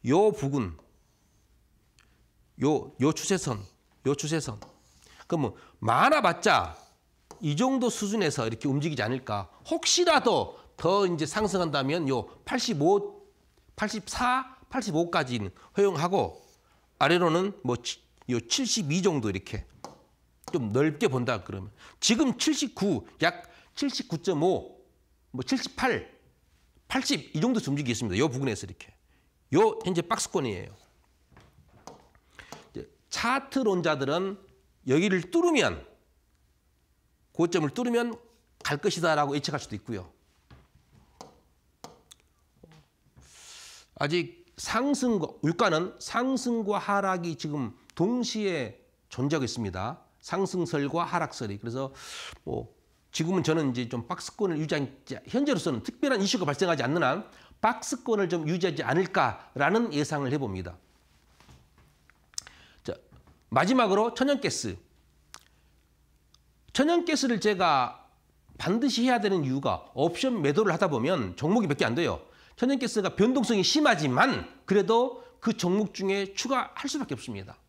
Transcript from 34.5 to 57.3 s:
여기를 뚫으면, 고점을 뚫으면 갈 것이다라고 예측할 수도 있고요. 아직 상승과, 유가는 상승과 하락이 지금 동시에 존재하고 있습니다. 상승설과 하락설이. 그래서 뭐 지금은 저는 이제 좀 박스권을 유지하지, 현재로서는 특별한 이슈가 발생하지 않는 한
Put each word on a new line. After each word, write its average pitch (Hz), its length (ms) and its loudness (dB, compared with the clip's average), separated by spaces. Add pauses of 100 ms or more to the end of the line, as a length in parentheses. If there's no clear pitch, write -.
여기를 170 440 2
뚫으면, 262 540 2 (1500)
고점을 170 380 2
뚫으면 240 480 -2 (440)
갈 147 140 -2
것이다라고 156 580 2
예측할 143 240 -2
수도 - 160 -10
있고요. 98 360 -8 (3750)
아직 165 500 -2 (120)
상승과, 240 720 0 (160)
유가는 170 560 2
상승과 233 800 -2
하락이 185 600 -2
지금 147 380 -6 (200)
동시에 196 840 -2 (300)
존재하고 143 340 0
있습니다. 107 580 -6 (200)
상승설과 170 840 -2
하락설이. 139 560 -4
그래서 131 340 -8 (500)
뭐 - 320 -8 (400)
지금은 170 280 0
저는 156 280 2
이제 120 160 -4
좀 120 200 -6
박스권을 180 500 -4
유지하지, 147 640 -6 (100)
현재로서는 185 540 0
특별한 262 380 0
이슈가 196 220 0
발생하지 147 400 0
않는 151 180 2
한 147 280 0 (320)